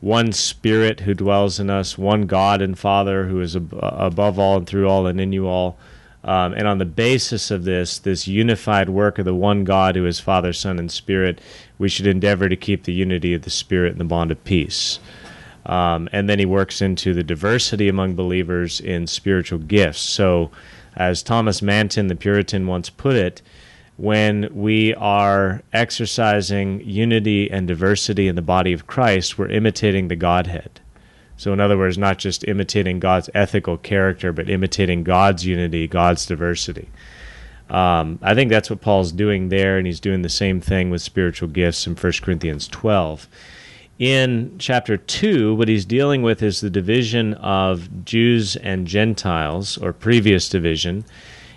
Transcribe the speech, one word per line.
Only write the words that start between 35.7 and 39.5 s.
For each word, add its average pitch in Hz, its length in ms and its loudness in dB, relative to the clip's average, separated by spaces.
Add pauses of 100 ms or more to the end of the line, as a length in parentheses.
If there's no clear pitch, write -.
God's 87 400 2
diversity. 85 600 -6 (840)
Um, 85 500 2
I 101 140 2
think 123 160 4
that's 110 180 2
what 107 120 -8
Paul's 95 300 2
doing 95 380 0
there, 95 300 2